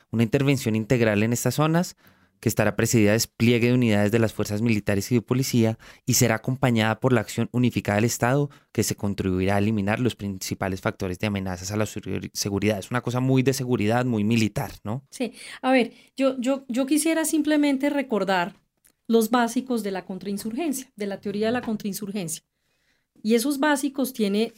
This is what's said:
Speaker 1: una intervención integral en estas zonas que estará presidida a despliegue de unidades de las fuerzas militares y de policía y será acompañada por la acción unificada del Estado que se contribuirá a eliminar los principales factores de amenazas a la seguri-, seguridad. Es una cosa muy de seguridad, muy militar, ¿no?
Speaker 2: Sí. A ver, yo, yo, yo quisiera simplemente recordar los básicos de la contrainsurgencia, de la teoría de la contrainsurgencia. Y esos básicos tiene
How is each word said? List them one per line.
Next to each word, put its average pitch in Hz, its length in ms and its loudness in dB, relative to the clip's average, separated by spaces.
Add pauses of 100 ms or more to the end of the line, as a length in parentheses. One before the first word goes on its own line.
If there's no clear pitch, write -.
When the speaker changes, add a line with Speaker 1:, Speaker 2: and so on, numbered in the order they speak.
Speaker 1:
una 113 140 2
intervención 131 520 2
integral 110 460 2
en 117 120 2
estas 120 200 -2
zonas 160 420 0 (440)
que - 100 0
estará 104 260 0
presidida 110 360 4
a - 20 4
despliegue 117 540 2
de 123 80 4
unidades 104 360 4
de 117 60 2
las 110 160 2
fuerzas 104 300 -4
militares 104 480 0
y 123 40 2
de 113 60 4
policía 120 560 0 (300)
y 120 80 2
será 113 180 2
acompañada 113 680 0
por 127 140 2
la 113 80 4
acción - 300 -4
unificada 107 460 0
del 110 80 2
Estado 131 440 0 (220)
que - 100 -2
se - 140 -2
contribuirá 95 640 -2
a - 20 2
eliminar 104 400 0
los 123 160 0
principales 98 640 -6
factores 95 380 -6
de 107 80 -2
amenazas 95 440 -6
a 107 60 -4
la 107 80 0
seguri-, 98 480 -8
seguridad. 101 460 -2
Es - 100 -12
una 123 120 -4
cosa 123 180 -4
muy 131 240 2
de 131 100 2
seguridad, 123 520 0
muy 110 180 0
militar, 110 480 0 (120)
¿no? 113 280 -8
Speaker 2:
Sí. 226 220 -8 (280)
A 254 100 0
ver, 254 220 2 (240)
yo, 269 220 0
yo, 269 280 -2
yo 262 200 -2
quisiera 311 380 0
simplemente 294 640 2
recordar 196 640 -2 (520)
los 226 220 4
básicos 240 540 0
de 196 80 -4
la 185 140 -6
contrainsurgencia, 220 920 -6
de 202 100 -8
la 196 160 -8
teoría 208 240 -4
de 226 60 0
la 247 100 -2
contrainsurgencia. 202 840 -6 (800)
Y 220 140 4
esos 269 240 0
básicos 277 540 0
tiene 214 440 0